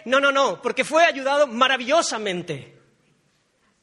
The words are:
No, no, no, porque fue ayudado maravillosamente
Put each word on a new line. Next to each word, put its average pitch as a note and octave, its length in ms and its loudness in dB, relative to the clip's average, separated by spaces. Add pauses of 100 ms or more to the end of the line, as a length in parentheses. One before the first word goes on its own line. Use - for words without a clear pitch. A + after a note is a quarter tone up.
No, C4 160 2
no, C#4 100 2
no, C4+ 300 0
porque - 240 -2
fue D#4 180 2
ayudado C#4+ 440 2
maravillosamente A3+ 1300 -2 (1040)